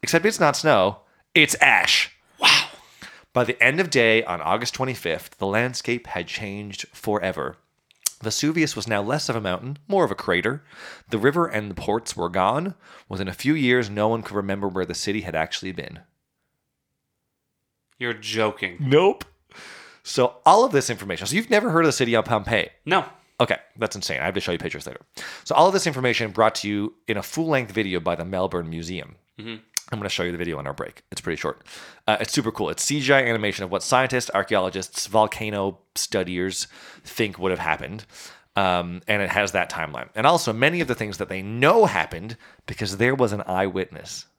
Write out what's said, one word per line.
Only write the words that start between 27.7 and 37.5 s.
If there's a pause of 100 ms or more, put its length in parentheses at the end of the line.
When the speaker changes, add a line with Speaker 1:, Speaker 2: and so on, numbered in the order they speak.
Speaker 1:
video
by
the
Melbourne
Museum. (220)
Speaker 2:
Mm-hmm. (360)
Speaker 1:
I'm
gonna
show
you
the
video
on
our
break. (100)
It's
pretty
short. (440)
Uh,
it's
super
cool.
It's
C
G
I
animation
of
what
scientists,
archaeologists,
volcano (160)
studiers (380)
think
would